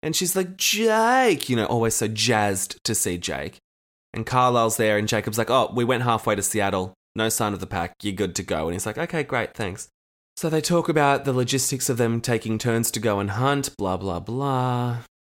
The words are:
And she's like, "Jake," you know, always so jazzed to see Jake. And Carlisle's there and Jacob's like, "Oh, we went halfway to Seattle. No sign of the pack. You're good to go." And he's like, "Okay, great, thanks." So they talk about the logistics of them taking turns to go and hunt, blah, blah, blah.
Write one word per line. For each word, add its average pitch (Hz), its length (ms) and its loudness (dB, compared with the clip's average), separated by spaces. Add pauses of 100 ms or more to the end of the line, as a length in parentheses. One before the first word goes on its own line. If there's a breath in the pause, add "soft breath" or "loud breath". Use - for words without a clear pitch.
And 160 120 -2
she's 180 220 -2
like, 190 200 -2
"Jake," 226 920 2
you 123 80 2
know, 110 100 2
always 113 280 0
so 110 140 0
jazzed 107 760 0
to 113 100 -2
see 92 220 -2
Jake. 78 400 -6 (580)
And 113 120 -6
Carlisle's 120 500 2
there 107 220 4
and 107 100 0
Jacob's 107 300 -2
like, 117 120 0
"Oh, 123 240 2
we 120 100 2
went 120 180 2
halfway 113 320 2
to 101 80 2
Seattle. 98 520 0 (220)
No 110 120 2
sign 110 240 0
of 92 80 -6
the 90 60 -6
pack. 90 360 -4
You're 104 100 -2
good 95 240 -2
to 92 60 -4
go." 82 240 -2
And 85 80 -2
he's 101 120 -6
like, 107 120 -4
"Okay, 160 240 -4
great, 123 320 -4
thanks." 101 340 -8 (480)
So 170 120 -4
they 156 120 0
talk 170 280 2
about 143 360 2
the 135 80 0
logistics 127 560 0
of 127 80 0
them 117 240 2
taking 113 380 -2
turns 117 340 0
to 113 80 -4
go 107 180 2
and 101 120 0
hunt, 135 460 0
blah, 95 200 -2
blah, 95 240 -4
blah. 123 800 -2 (380)